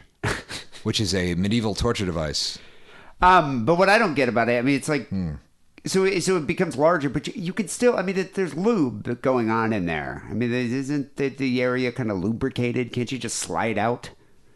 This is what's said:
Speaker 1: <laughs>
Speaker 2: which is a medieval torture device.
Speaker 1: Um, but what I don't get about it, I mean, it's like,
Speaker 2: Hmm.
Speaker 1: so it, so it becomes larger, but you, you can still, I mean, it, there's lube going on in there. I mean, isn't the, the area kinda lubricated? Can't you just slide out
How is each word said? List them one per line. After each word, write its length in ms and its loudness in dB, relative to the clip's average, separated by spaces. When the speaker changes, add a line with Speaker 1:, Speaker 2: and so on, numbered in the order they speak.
Speaker 1:
<laughs> 600 -8
Speaker 2:
which 180 0
is 140 0
a 180 0
medieval 420 0
torture 300 0
device. 540 -4
Speaker 1:
Um, 440 6
but 100 4
what 140 6
I 80 6
don't 160 2
get 160 2
about 200 2
it, 80 2
I 40 0
mean, 140 2
it's 140 -4
like, 200 -2
Speaker 2:
Hmm. 220 -2
Speaker 1:
so 180 2
it, 200 2
so 140 2
it 100 -2
becomes 300 -2
larger, 320 4
but 180 -4
you, 80 -8
you 180 -6
can 160 -2
still, 280 2
I 40 0
mean, 160 -2
it, 180 -4
there's 200 -2
lube 640 0
going 280 2
on 240 2
in 140 0
there. 420 -6
I 40 -8
mean, 200 0
isn't 640 -4
the, 120 0
the 320 -2
area 320 0
kinda 200 -2
lubricated? 800 -2
Can't 180 -4
you 60 -6
just 200 -8
slide 400 -2
out 340 -2